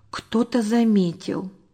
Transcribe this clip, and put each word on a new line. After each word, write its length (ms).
кто-то 520
заметил: 920